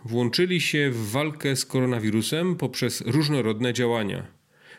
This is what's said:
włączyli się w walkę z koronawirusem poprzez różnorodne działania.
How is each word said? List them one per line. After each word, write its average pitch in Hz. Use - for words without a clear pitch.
włączyli 123
się 147
w 113
walkę 143
z -
koronawirusem 127
poprzez 127
różnorodne 123
działania. 113